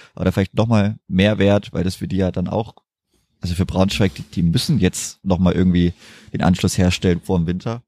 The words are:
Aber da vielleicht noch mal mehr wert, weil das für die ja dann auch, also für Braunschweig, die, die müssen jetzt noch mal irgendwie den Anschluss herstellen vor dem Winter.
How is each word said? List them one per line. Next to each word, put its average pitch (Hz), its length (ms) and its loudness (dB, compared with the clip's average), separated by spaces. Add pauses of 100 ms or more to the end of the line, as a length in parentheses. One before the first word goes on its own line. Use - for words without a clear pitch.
(140)
Aber 85 100 -6
da 90 80 2
vielleicht 98 220 -2
noch 110 120 0
mal 107 320 2 (100)
mehr 98 300 2
wert, 101 340 2
weil 82 120 -4
das 92 120 -4
für - 120 -8
die 95 80 -6
ja 92 160 0
dann 90 160 -4
auch, 110 260 -4 (680)
also 87 140 -4
für 85 120 0
Braunschweig, 95 480 0
die, - 80 -12
die - 200 -6
müssen 87 360 2
jetzt - 460 -2
noch 92 140 0
mal 90 140 2
irgendwie 87 400 2 (400)
den - 100 -6
Anschluss - 360 0
herstellen 90 440 0
vor 95 160 -2
dem 85 80 0
Winter. 113 420 -6